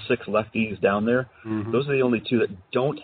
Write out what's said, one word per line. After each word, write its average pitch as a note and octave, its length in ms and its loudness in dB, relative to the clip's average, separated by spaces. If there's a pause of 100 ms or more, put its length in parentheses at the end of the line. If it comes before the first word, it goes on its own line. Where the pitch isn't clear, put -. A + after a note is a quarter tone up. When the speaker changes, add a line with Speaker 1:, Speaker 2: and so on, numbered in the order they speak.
Speaker 1:
six B2 200 0
lefties G#2+ 540 -2
down G#2 240 2
there, B2 240 0 (160)
Speaker 2:
Mm-hmm. A2 280 -4
Speaker 1:
those C#3 160 0
are C#3+ 80 0
the C3 60 2
only A#2+ 280 2
two B2 80 4
that A2 100 2 (240)
don't C#3 320 -2